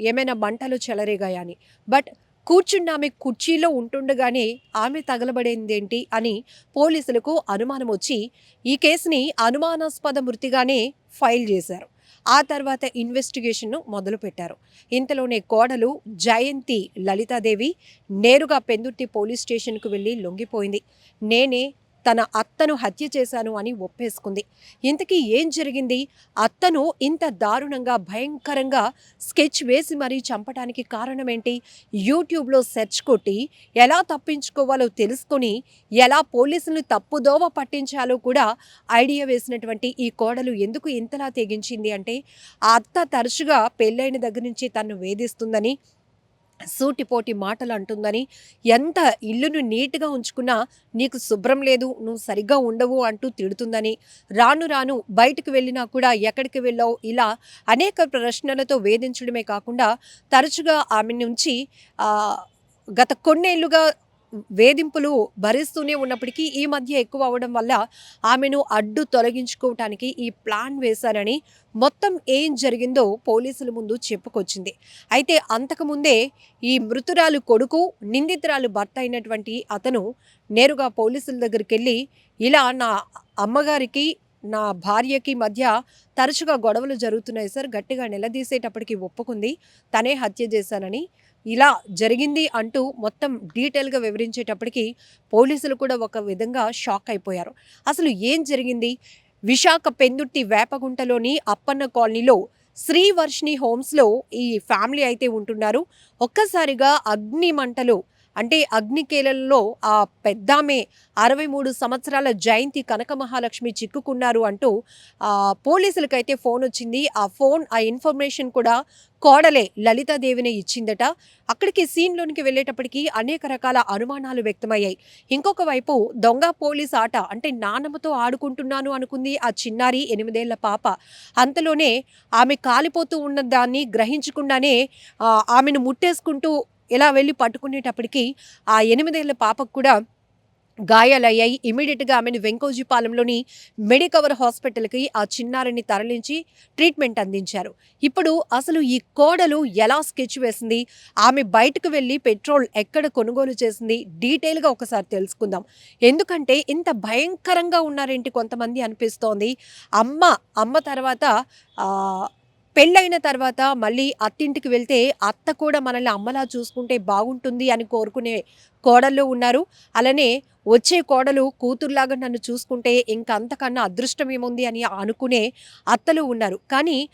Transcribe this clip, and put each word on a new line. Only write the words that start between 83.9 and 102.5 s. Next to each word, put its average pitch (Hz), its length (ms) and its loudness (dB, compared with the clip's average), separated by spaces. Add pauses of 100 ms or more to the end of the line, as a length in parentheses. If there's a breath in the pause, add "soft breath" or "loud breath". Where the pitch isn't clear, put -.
నా 214 280 -4
భార్యకి 240 640 -2
మధ్య 233 480 0 (360 soft breath)
తరచుగా 294 360 0
గొడవలు 240 400 0
జరుగుతున్నాయి 220 540 -4
సార్," 269 180 -10
గట్టిగా 247 400 -8
నిలదీసేటప్పటికి 226 880 -6
ఒప్పుకుంది, 214 640 -8 (420 soft breath)
"తనే 247 160 0
హత్య 240 300 -4
చేశానని, 208 640 -4 (380)
ఇలా 247 340 4 (100)
జరిగింది" 254 640 0
అంటూ 254 440 -4
మొత్తం 233 420 -6 (160)
డీటెయిల్‌గా 269 420 -2
వివరించేటప్పటికి 226 1000 -6 (360 soft breath)
పోలీసులు 269 420 4
కూడా 262 200 -2
ఒక 226 240 -6
విధంగా 220 520 -4
షాక్ 220 400 -6
అయిపోయారు. 185 440 -8 (340 soft breath)
అసలు 311 200 0
ఏం 254 360 -2
జరిగింది? 247 540 -4 (460 soft breath)
విశాఖ 320 440 4
పెందుర్తి 262 540 0
వేపగుంటలోని 247 1040 -2
అప్పన్న 269 360 -2
కాలనీలో 233 640 2 (280)